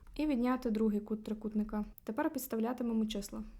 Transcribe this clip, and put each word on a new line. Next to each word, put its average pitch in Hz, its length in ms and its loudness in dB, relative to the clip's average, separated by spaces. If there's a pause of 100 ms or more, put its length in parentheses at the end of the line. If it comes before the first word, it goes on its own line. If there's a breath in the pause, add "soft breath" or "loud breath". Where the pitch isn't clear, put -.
(160)
і 294 100 0
відняти 254 460 2
другий 214 280 4
кут 214 240 -4
трикутника. 214 640 -2 (180)
Тепер 294 260 0
підставлятимемо 233 760 0
числа. 214 380 -4 (160)